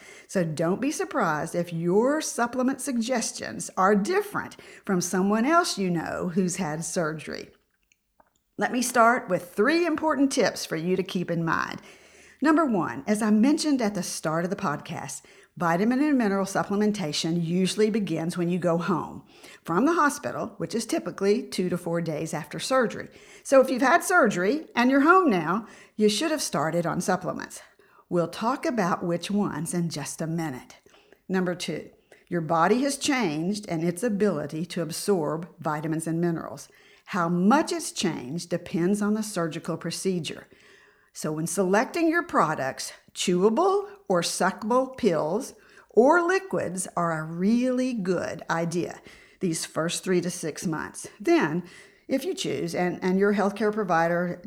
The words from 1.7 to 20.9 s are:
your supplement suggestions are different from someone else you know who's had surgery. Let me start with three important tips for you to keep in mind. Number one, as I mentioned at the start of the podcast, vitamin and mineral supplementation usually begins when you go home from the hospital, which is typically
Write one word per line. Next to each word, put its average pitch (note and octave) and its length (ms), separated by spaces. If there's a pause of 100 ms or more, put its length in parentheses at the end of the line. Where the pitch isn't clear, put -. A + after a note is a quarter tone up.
your G#3+ 480
supplement B3+ 580
suggestions A#3 960
are F#3+ 200
different G#3 600 (300)
from F3+ 160
someone G3+ 440
else E4+ 340
you F#3 100
know E3 460
who's F3+ 220
had D#3+ 280
surgery. D#3 640 (1080)
Let G#3 160
me A#3+ 120
start A#3+ 440
with F3+ 280
three D#4 280
important D4+ 480
tips - 320
for - 120
you F3 200
to F#3 80
keep F3 280
in E3+ 120
mind. - 380 (580)
Number D#4 260
one, E3 420
as G#3 160
I G#3+ 80
mentioned C#4 500
at G#3 140
the F3 80
start E3 400
of F3+ 80
the G3 40
podcast, D3+ 640 (340)
vitamin F#3 460
and D4+ 160
mineral G3 280
supplementation F3 960
usually F#3 460
begins F3 480
when F3 120
you F3+ 80
go E3+ 200
home E3+ 460 (400)
from G#3+ 220
the E4+ 80
hospital, C#4 640
which E3 180
is A#3 100
typically B3 580